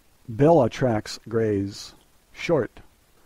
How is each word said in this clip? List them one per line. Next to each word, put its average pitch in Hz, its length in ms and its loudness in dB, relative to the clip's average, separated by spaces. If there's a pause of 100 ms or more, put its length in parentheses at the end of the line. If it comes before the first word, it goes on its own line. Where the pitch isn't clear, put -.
(300)
Bellatrax 123 1000 2
Greys. 107 640 -4 (380)
Short. - 480 -4 (460)